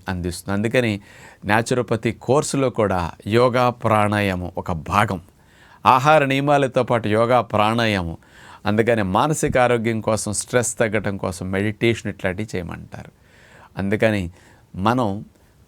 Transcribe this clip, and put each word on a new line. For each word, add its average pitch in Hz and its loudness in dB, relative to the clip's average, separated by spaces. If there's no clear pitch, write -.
అందిస్తుంది. 90 -6
అందుకని 113 -2
న్యాచురోపతి 113 0
కోర్సులో 139 0
కూడా 95 0
యోగా, 123 2
ప్రాణాయామం 104 0
ఒక 95 -6
భాగం. 92 0
ఆహార 139 6
నియమాలతో 135 2
పాటు 113 0
యోగా, 117 2
ప్రాణాయామం. 104 0
అందుకని 107 2
మానసిక 131 0
ఆరోగ్యం 117 2
కోసం, 107 -2
స్ట్రెస్ - -4
తగ్గటం 104 -2
కోసం 92 -8
మెడిటేషన్ 107 -2
ఇట్లాంటివి 95 -6
చేయమంటారు. 82 -12
అందుకని 101 0
మనం 107 -2